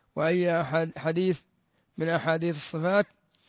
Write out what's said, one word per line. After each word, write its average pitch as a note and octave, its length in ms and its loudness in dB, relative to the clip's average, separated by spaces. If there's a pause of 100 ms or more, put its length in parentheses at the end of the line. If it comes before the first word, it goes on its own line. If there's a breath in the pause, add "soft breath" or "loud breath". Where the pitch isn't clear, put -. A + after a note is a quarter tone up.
(160)
وأي E3+ 440 2
أحد-، D#3+ 380 -2
حديث E3 400 0 (600)
من D#3+ 100 -2
أحاديث E3 480 0
الصفات F3+ 500 0 (420 soft breath)